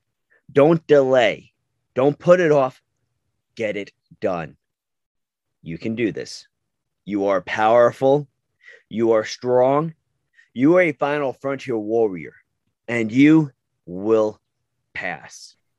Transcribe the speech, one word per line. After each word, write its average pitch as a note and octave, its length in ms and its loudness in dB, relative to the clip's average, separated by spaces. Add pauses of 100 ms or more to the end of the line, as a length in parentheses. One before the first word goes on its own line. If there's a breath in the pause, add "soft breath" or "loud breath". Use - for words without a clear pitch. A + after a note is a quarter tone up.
(520)
Don't D#3 340 2
delay. C3 680 2 (420)
Don't C#3 240 0
put F3+ 200 4
it E3 120 2
off. C#3 280 -2 (760)
Get G#2 200 -6
it G2+ 160 -12 (300)
done. E2 340 -6 (1080)
You E2 140 -12
can A2 180 -8
do A2 160 -2
this. - 360 -14 (560)
You G2 240 -4
are F#2+ 140 0
powerful. A#2+ 840 0 (640 loud breath)
You A2+ 240 0
are A2 120 0
strong. C3 720 0 (580 soft breath)
You D3 240 2
are F#3 40 6
a E3 100 0
Final C#3+ 420 -4
Frontier C3+ 440 -6
warrior, G#2+ 560 -4 (540)
and A2+ 240 -4
you D3 400 4 (340)
will G#2+ 540 -2 (540)
pass. - 600 -16 (240)